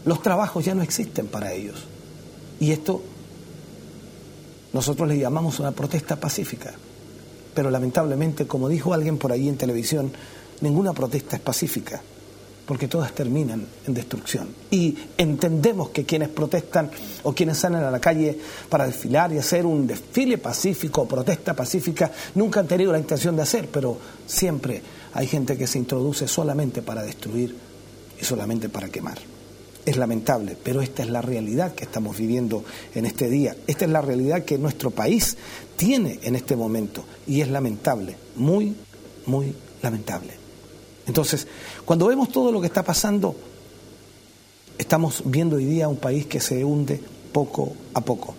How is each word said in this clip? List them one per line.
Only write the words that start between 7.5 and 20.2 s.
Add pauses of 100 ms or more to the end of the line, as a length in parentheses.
Pero
lamentablemente,
como
dijo
alguien
por
ahí
en
televisión, (480)
ninguna
protesta
es
pacífica, (680)
porque
todas
terminan (200)
en
destrucción. (240)
Y (220)
entendemos
que
quienes
protestan (360)
o
quienes
salen
a
la
calle (300)
para
desfilar
y
hacer
un
desfile